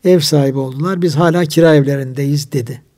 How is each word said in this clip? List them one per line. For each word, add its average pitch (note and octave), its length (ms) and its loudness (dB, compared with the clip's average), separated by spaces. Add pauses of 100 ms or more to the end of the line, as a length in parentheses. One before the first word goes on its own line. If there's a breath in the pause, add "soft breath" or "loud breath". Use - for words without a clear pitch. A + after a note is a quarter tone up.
ev F3+ 160 4
sahibi C#3 380 0
oldular. D3 440 -4
"Biz E3 140 -2
hala E3+ 300 2
kira D#3+ 300 4
evlerindeyiz." C#3 760 -2
dedi. A#2+ 300 -6 (160)